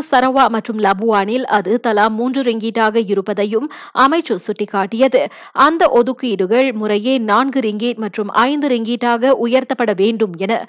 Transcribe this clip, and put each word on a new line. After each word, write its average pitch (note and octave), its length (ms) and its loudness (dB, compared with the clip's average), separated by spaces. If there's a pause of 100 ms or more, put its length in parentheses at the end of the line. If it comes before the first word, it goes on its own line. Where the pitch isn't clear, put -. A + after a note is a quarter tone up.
(100)
சரவா C4 380 4
மற்றும் A3 300 -4
லபுவானில் G#3 640 0
அது G#3 360 0
தலா G#3+ 280 2
மூன்று A#3+ 340 -2
ரிங்கிட்டாக A3+ 640 0
இருப்பதையும் G#3 640 -2 (260)
அமைச்சு C#4 360 2
சுட்டிக்காட்டியது. G3+ 920 -2 (260)
அந்த D#4+ 360 4
ஒதுக்கீடுகள் A#3+ 840 0
முறையே G#3+ 460 0
நான்கு A#3 420 0
ரிங்கிட் A3 340 -2
மற்றும் G#3 200 -8 (120)
ஐந்து C#4+ 420 0
ரிங்கிட்டாக A#3+ 680 0 (100)
உயர்த்தப்பட A#3+ 520 0
வேண்டும் G#3+ 400 0
என F#3+ 320 -4